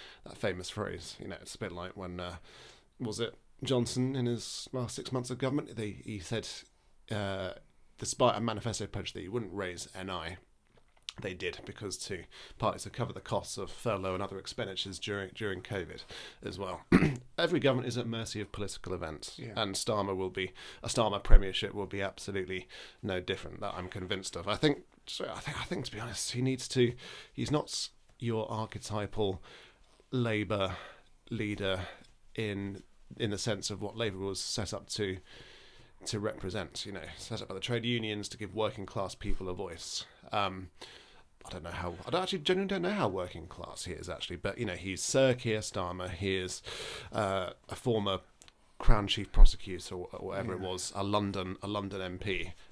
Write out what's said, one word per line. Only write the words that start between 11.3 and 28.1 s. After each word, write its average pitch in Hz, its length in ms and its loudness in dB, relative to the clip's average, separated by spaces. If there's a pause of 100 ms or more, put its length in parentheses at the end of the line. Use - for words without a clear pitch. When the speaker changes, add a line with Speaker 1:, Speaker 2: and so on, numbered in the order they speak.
Speaker 1:
did, 90 320 -4
because - 320 -8
to - 280 -8 (320)
partly 98 240 2
to - 80 -10
cover 120 240 -4
the 110 80 -10
costs - 360 -2
of 95 140 -6
furlough 95 440 -2
and 95 60 -2
other 98 160 -6
expenditures 95 600 -6
during, 101 340 -4
during 95 280 -4
covid 87 420 -6 (400)
as 98 160 -6
well. 92 220 -6 (100)
<clears throat> 151 460 4
Every 165 240 2
government 127 260 4
is 120 100 -2
at 120 80 -2
mercy 113 360 -4
of 98 100 -8
political - 420 -6
events, 82 460 -6
Speaker 2:
Yeah. 113 160 -10
Speaker 1:
and 101 200 0
Starmer 98 400 2
will 92 140 0
be, 92 220 -2 (320)
a - 60 -4
Starmer 104 340 2
premiership 98 500 10
will 101 120 -4
be 98 160 -4
absolutely 92 640 -4 (340)
no 92 200 -2
different. 90 400 -6
That 101 160 -4
I'm 90 100 -6
convinced 95 480 -6
of. 87 140 -6
I 113 80 0
think, 143 220 4 (280)
so - 260 -6
I - 60 -8
think, - 220 -6
I - 20 -2
think, - 220 -4
to - 80 -10
be 101 80 -8
honest, 113 320 -6
he 120 80 0
needs 131 280 0
to. 123 240 6 (380)
He's 120 200 -2
not 147 180 4
s-, - 220 -6 (280)